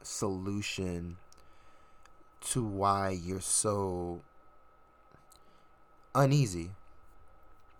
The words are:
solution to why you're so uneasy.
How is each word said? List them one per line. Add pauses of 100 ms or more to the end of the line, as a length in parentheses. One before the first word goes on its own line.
solution (1200)
to
why
you're
so (1900)
uneasy. (1080)